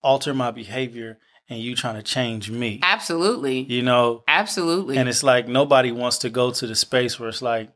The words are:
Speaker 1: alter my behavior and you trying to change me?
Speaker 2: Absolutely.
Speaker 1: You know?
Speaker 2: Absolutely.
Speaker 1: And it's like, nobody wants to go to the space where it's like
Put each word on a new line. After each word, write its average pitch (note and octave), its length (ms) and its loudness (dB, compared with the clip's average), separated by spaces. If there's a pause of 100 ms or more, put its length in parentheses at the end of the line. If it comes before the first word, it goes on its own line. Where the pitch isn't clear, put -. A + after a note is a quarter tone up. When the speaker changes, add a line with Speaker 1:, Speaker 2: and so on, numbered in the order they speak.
Speaker 1:
alter C3+ 300 2
my B2 180 -2
behavior A#2 640 -10 (320)
and A#2 100 -10
you A#2+ 160 -6
trying A2+ 200 -4
to A2 80 -12
change A2+ 460 -4
me? A2+ 340 -4
Speaker 2:
Absolutely. F3 760 0
Speaker 1:
You B2 200 -2
know? B2 460 4
Speaker 2:
Absolutely. E3+ 720 0
Speaker 1:
And B2+ 120 2
it's A#2+ 140 -2
like, B2 240 6
nobody C3 440 4
wants A#2+ 280 -2
to B2 100 -4
go B2 220 0
to B2 160 -4
the A2 80 -6
space B2 440 0
where A2+ 100 -8
it's A2+ 120 -10
like A#2 340 -2